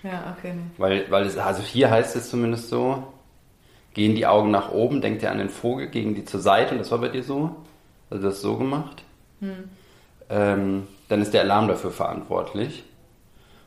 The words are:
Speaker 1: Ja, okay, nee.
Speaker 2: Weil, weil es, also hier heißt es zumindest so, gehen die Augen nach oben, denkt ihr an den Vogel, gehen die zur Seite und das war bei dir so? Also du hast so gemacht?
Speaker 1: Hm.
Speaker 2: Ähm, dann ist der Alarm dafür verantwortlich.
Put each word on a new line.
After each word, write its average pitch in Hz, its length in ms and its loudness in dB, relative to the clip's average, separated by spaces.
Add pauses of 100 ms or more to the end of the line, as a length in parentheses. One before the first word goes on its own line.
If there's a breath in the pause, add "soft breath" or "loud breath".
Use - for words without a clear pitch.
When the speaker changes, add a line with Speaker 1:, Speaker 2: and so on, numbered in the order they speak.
Speaker 1:
Ja, 180 340 -8
okay, 180 180 -10
nee. 175 60 -8 (160)
Speaker 2:
Weil, 95 340 2
weil 98 140 4
es, 95 120 -4
also 98 240 0
hier 120 300 4
heißt 113 240 4
es 117 140 -6
zumindest 117 400 -2
so, 127 340 0 (920 soft breath)
gehen 107 220 4
die 113 120 0
Augen 104 240 6
nach 98 200 2
oben, 120 300 2
denkt 107 220 -2
ihr 98 80 0
an 101 80 -2
den 98 100 -4
Vogel, 127 380 -4
gehen 107 280 -2
die 101 100 -8
zur - 140 -6
Seite 101 340 4
und 123 60 -2
das 101 120 -6
war 117 80 2
bei 120 100 -2
dir 127 140 -6
so? 147 320 -4 (540 loud breath)
Also 98 140 -4
du 98 60 2
hast 98 120 -4
so 107 160 -2
gemacht? 139 460 -4 (360)
Speaker 1:
Hm. 190 300 -10 (600 soft breath)
Speaker 2:
Ähm, 98 580 0 (220)
dann 104 120 2
ist 104 120 0
der 104 80 6
Alarm 101 260 4
dafür 92 240 -2
verantwortlich. 90 920 -4 (840 soft breath)